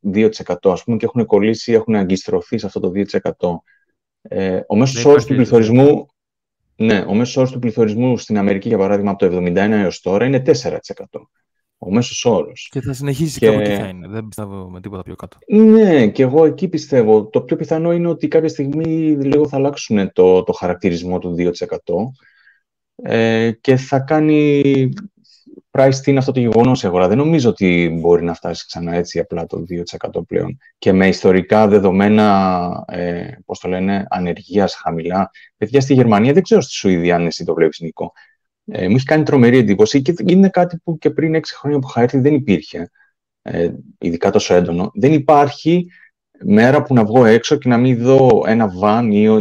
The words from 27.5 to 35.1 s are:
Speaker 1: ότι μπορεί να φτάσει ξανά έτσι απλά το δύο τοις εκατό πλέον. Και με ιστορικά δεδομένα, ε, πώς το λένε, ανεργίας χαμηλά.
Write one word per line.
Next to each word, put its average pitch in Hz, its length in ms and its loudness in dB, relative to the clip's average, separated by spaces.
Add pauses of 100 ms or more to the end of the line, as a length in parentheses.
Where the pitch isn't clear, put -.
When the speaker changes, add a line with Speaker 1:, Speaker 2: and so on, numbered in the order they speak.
Speaker 1:
ότι 87 500 0
μπορεί 85 240 2
να 82 100 -4
φτάσει 82 340 -12
ξανά 85 280 -10
έτσι 87 240 -6
απλά 82 260 -8
το - 160 -10
δύο 87 220 -10
τοις - 100 -16
εκατό - 300 -8
πλέον. 90 340 -6 (200)
Και 101 160 2
με 95 140 4
ιστορικά 95 600 2
δεδομένα, 98 1200 2
ε, 87 400 -8 (180)
πώς - 140 -12
το - 100 -12
λένε, 95 400 -2
ανεργίας 92 640 -2
χαμηλά. 87 540 -4 (280)